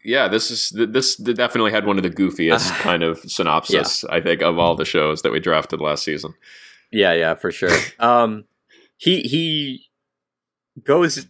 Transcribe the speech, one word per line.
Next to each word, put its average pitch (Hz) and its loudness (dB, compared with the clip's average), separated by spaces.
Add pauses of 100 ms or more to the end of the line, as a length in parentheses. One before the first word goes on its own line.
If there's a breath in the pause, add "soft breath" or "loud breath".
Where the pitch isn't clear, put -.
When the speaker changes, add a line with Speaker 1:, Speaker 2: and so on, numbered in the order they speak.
Speaker 1:
yeah, 117 2
this 110 0
is, 113 -4
th-, 107 -2
this - 0
th-, 113 -2
definitely 117 0
had 107 0
one 98 0
of 95 -2
the 92 0
goofiest 92 0
Speaker 2:
<laughs> - -6
Speaker 1:
kind 87 0
of 82 -2 (120)
synopsis, 85 0
Speaker 2:
Yeah. - -6
Speaker 1:
I 82 0
think, 85 0
of 85 2
all 85 4
the 80 -4
shows 76 0
that - 0
we 69 -2
drafted 78 -2
last 76 -2
season. 78 -6 (580 loud breath)
Speaker 2:
Yeah, 98 4
yeah, 82 2
for 87 -6
sure. 87 0
Speaker 1:
<laughs> - -14
Speaker 2:
Um, 117 4 (520 soft breath)
he, 180 2
he 147 -4 (1000)
goes 156 2